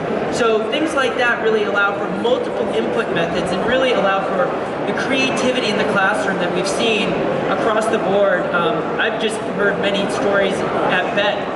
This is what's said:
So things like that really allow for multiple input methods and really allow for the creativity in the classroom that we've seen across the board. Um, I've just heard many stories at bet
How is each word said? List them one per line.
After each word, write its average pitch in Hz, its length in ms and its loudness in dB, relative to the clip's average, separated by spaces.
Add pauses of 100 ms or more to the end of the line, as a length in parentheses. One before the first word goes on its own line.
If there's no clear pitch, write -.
(380)
So 220 340 2
things 311 220 0
like 262 240 0
that 240 260 0
really 220 200 2
allow 202 340 0
for - 80 -2 (160)
multiple - 520 0
input 226 400 0
methods 175 380 0
and 190 160 0
really 254 260 2
allow 196 280 2
for 185 240 0 (400)
the - 160 -2
creativity - 680 0
in 151 100 0
the 147 160 0
classroom 196 440 2
that 175 160 0
we've 180 140 0
seen 214 420 0 (400)
across 220 380 0
the 220 120 2
board. 190 420 2 (120)
Um, 165 240 2 (220)
I've 220 220 -2
just 220 160 -2 (200)
heard 196 220 2
many 196 320 0
stories 196 420 2 (400)
at 190 220 0
bet 202 220 0 (180)